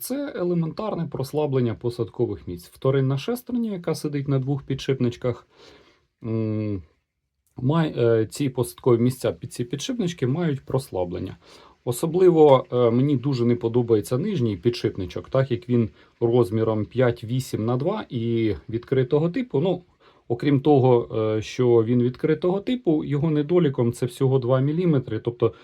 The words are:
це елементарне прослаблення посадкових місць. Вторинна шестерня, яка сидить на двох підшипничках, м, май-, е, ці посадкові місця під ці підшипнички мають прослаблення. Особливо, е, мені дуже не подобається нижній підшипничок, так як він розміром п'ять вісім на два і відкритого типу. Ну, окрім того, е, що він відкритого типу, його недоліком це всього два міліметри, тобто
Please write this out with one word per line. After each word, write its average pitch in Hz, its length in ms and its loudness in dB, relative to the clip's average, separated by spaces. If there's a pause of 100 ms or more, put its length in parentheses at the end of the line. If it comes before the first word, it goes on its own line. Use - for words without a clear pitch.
це 277 360 -6
елементарне 175 680 -2
прослаблення 135 680 -2
посадкових 113 720 -4
місць. 87 220 -12
Вторинна 135 500 0
шестерня, 240 540 -4
яка 175 220 -4
сидить 143 340 -6
на 139 100 2
двох 135 240 -4
підшипничках, 127 840 -4 (760)
м, 110 600 -4 (760)
май-, 151 400 0
е, 113 300 2
ці 143 220 -4
посадкові 120 540 0
місця 120 300 0
під - 200 -12
ці 123 120 -6
підшипнички 170 600 -4
мають 147 380 -2
прослаблення. 92 720 -4 (480)
Особливо, 156 880 6
е, 123 180 4
мені 131 260 2
дуже 120 280 -2
не 120 120 4
подобається 117 600 0
нижній 143 380 -2
підшипничок, - 760 -4
так 135 200 0
як - 180 -6
він 120 220 2 (300)
розміром 110 680 2
п'ять 120 380 -2
вісім 123 400 -4
на 123 120 -2
два 202 320 -4
і 113 460 -2 (140)
відкритого 131 640 -2
типу. 240 300 -4
Ну, 180 220 -2 (480)
окрім 139 300 0
того, 127 480 4 (100)
е, 110 240 0
що 120 420 2
він 123 180 2
відкритого 156 580 0
типу, 196 440 0
його 143 260 -2
недоліком 147 640 2
це 123 140 -4
всього 135 320 0
два 127 220 0
міліметри, 147 600 0
тобто - 440 -2